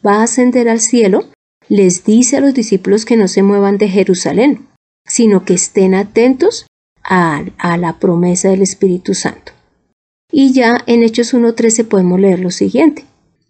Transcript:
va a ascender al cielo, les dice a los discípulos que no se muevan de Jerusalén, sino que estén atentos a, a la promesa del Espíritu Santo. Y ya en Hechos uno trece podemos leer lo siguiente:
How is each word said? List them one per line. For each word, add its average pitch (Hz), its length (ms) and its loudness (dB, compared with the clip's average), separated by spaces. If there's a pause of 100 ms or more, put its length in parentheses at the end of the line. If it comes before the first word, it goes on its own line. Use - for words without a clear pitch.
va 202 100 2
a 220 80 2
ascender 247 440 0
al 226 120 0
cielo, 226 440 0 (440)
les 196 360 0
dice 240 320 2
a 269 40 0
los 277 120 2
discípulos 214 540 -2
que 240 100 0
no 208 100 2
se 190 160 0
muevan 202 360 2
de 208 100 0
Jerusalén, 190 800 0 (380)
sino 202 400 0
que 185 80 0
estén 190 400 0
atentos 254 720 0 (360)
a, 165 420 -2 (140)
a 170 180 -4
la 175 220 -6
promesa 180 520 0
del 190 120 0
Espíritu 185 520 -2
Santo. - 380 -10 (760)
Y 269 220 2
ya 240 340 0
en 233 160 2
Hechos 233 300 -2
uno 233 220 0
trece 226 300 -2
podemos 185 360 0
leer 190 200 2
lo 180 100 -4
siguiente: 247 540 -2 (460)